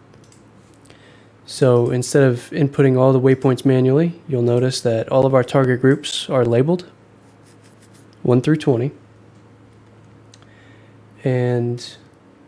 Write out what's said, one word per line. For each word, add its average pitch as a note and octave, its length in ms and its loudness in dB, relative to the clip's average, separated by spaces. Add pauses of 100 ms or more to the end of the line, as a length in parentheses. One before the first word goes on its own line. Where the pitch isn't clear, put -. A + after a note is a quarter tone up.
(1500)
So B2 440 2
instead C3 320 0
of B2 280 0
inputting C3+ 480 0
all C3 160 4
the C3 60 2
waypoints C3 440 0
manually, C3+ 640 0
you'll B2+ 140 -2
notice B2 400 0
that A2+ 260 -2
all C3 160 2
of C3+ 100 0
our B2+ 100 4
target B2+ 360 0
groups - 480 -2
are C3 160 0
labeled C3 460 -2 (1300)
one B2 200 2
through D3+ 140 0
twenty. C#3 360 -2 (2250)
And B2 760 -4 (520)